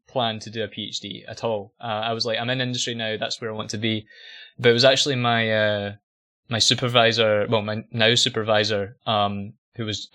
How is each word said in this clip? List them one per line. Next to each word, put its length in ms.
plan 320
to 100
do 120
a 60
P 200
H 120
D 260
at 160
all. 380
Uh, 240
I 80
was 140
like, 120
"I'm 120
in 100
industry 340
now. 220
That's 240
where 100
I 40
want 160
to 80
be." 280
But 120
it 40
was 100
actually 320
my, 340
uh, 420
my 100
supervisor, 880
well, 140
my 300
now 240
supervisor, 800
um, 480
who 80
was 300